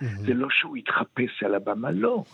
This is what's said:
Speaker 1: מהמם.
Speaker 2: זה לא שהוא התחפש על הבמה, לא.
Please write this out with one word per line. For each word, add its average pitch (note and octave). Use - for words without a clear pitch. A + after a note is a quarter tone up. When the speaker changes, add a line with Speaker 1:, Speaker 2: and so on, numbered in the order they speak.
Speaker 1:
מהמם. G2+
Speaker 2:
זה B2
לא B2+
שהוא -
התחפש -
על G2+
הבמה, G#2
לא. A3